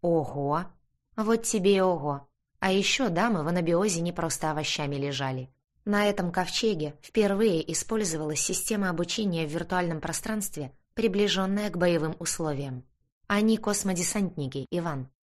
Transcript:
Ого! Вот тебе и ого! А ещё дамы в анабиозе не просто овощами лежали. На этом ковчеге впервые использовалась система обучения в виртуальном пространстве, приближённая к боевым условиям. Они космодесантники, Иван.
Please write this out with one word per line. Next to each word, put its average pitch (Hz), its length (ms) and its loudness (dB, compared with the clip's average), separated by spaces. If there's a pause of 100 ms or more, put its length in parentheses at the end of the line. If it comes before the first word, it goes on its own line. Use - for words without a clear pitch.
Ого! 151 640 0 (500)
Вот 226 260 2
тебе 202 340 4
и 190 40 4
ого! 147 480 0 (320)
А 190 100 0
ещё 196 380 2
дамы 180 340 2
в 147 60 -2
анабиозе 170 540 2
не 170 100 -2
просто 165 400 -2
овощами 147 440 -4
лежали. 135 540 -4 (340)
На 208 220 2
этом 180 260 0
ковчеге 175 720 -2
впервые 196 680 2
использовалась 160 680 -2
система 196 480 -2
обучения 175 580 -2
в 147 40 -6
виртуальном 170 500 -2
пространстве, 165 720 -6 (220)
приближённая 202 760 2
к 175 80 -6
боевым 170 420 2
условиям. 139 680 -4 (420)
Они 214 320 2
космодесантники, 180 1120 -2
Иван. 156 400 -4 (120)